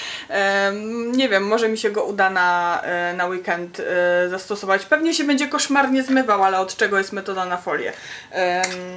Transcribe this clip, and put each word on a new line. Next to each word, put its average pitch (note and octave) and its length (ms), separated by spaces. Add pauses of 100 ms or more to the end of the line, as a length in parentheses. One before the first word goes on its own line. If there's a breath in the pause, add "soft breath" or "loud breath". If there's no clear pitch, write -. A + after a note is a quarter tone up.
(300 loud breath)
Em, G3+ 840
nie C4 180
wiem, G3 180
może A3+ 220
mi A3 80
się A3 120
go G#3 140
uda G3 260
na, F3 540
e, F3 300
na F3+ 120
weekend, F3+ 540
e, F3+ 500
zastosować. G3 560
Pewnie D#4+ 280
się D#4 100
będzie C#4+ 240
koszmarnie C#4 560
zmywał, B3 400
ale F#3+ 160
od F#3+ 160
czego G3+ 220
jest G3 140
metoda G3 340
na F3+ 120
folię, D3 360 (380 loud breath)
em, F3+ 320 (340)